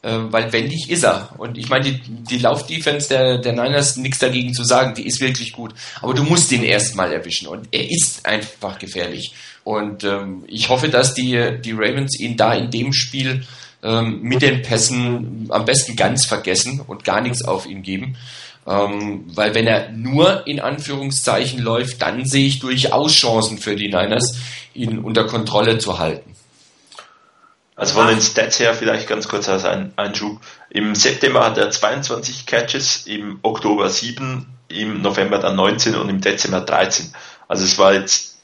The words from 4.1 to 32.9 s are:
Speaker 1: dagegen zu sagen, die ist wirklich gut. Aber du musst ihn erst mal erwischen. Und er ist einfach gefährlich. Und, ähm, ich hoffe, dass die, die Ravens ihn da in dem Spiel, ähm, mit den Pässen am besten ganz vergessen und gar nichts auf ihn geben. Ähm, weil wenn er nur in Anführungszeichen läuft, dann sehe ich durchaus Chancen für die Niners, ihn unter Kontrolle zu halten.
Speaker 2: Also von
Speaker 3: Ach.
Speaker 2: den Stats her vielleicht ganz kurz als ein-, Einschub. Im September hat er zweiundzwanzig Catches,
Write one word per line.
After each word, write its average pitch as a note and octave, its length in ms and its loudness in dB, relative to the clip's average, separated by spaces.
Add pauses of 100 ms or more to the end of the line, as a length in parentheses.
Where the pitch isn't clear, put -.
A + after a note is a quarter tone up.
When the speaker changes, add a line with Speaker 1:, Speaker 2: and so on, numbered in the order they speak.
Speaker 1:
dagegen B2 340 0
zu B2 120 -4
sagen, B2 300 4
die A#2+ 120 -8
ist - 140 -4
wirklich B2+ 320 -2
gut. A2+ 220 -12 (260)
Aber B2+ 120 -2
du C#3 120 2
musst E3 260 4
ihn A#2+ 140 4
erst G#2 320 2
mal F2+ 160 0
erwischen. E2 340 -6
Und - 240 -12
er - 180 -2
ist - 380 -2
einfach G#2 540 -4
gefährlich. F2+ 520 -8 (300)
Und, G#2 400 -4
ähm, G2 460 -4
ich A2 220 -2
hoffe, B2+ 180 4
dass C3 260 4
die, A#2+ 460 0
die A#2 100 -8
Ravens B2+ 480 0
ihn A#2+ 180 -4
da A2+ 160 6
in A#2+ 200 0
dem B2+ 200 -2
Spiel, C3 540 -2 (380)
ähm, A2+ 380 0
mit B2+ 200 2
den B2+ 200 4
Pässen A#2+ 880 0
am A2+ 140 0
besten B2+ 300 2
ganz A2+ 320 2
vergessen G#2 580 -2
und - 200 -14
gar G2+ 160 2
nichts B2 240 -4
auf F#2 220 -4
ihn G2 160 -12
geben. G2+ 340 -6 (500)
Ähm, G2+ 580 -2 (120)
weil G#2 180 2
wenn A2+ 140 4
er G#2+ 220 2
nur C#3 580 2
in D3 100 -6
Anführungszeichen C3+ 1000 -2
läuft, A#2 420 -2
dann G#2+ 220 -2
sehe C3+ 220 4
ich C3+ 120 0
durchaus C3 540 2
Chancen A2 460 2
für G#2 180 -4
die G2+ 120 -4
Niners, G#2 480 0 (380)
ihn A2+ 240 -4
unter A2 300 0
Kontrolle A2 500 2
zu F2+ 220 -4
halten. D#2+ 300 -4 (1400)
Speaker 2:
Also G2 200 -2
von A2 100 6
Speaker 3:
Ach. A2+ 60 6
Speaker 2:
den A2 100 4
Stats - 400 2
her A#2 140 4
vielleicht A2+ 340 -2
ganz G#2+ 180 -2
kurz G2+ 220 -2
als F#2+ 160 0
ein-, F#2+ 320 -2
Einschub. G#2 440 -4 (300)
Im G#2 240 -2
September B2+ 500 4
hat A2 140 2
er G#2 120 4
zweiundzwanzig B2+ 760 -2
Catches, B2+ 600 0